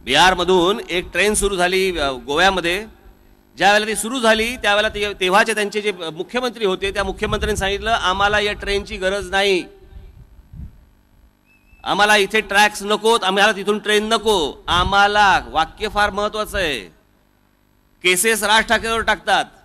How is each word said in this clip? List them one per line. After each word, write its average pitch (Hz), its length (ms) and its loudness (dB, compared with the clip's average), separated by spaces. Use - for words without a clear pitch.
बिहारमधून 180 840 2
एक 165 240 -6
ट्रेन 202 220 0
सुरू 202 220 -2
झाली, 180 420 0
अ, 139 120 0
गोव्यामध्ये. 170 760 0
ज्या 175 120 2
वेळेला 214 180 4
ती 214 100 -4
सुरू 240 240 -4
झाली 226 360 2
त्यावेळेला 214 320 0
ते, 208 320 -4
तेव्हाचे 208 340 2
त्यांचे 208 260 -4
जे 208 120 -2
मुख्यमंत्री 185 720 -6
होते 185 260 -2
त्या 196 140 -4
मुख्यमंत्र्यांनी 208 520 -4
सांगितलं, 196 340 -4
"आम्हाला 202 500 2
या 208 120 -2
ट्रेनची 202 440 -6
गरज 185 340 -4
नाही, 196 340 2
आम्हाला 208 320 2
इथे 202 240 2
ट्रॅक्स 202 420 0
नकोत, 214 420 2
आम्हाला 196 280 4
तिथून 202 260 -2
ट्रेन 208 300 0
नको." 214 600 -2
आम्हाला, 196 800 4
वाक्य 156 400 -4
फार 208 220 0
महत्वाचं 208 480 -4
आहे. 147 220 -2
केसेस 196 400 0
राज 214 220 2
ठाकरेवर 226 360 -2
टाकतात 202 440 0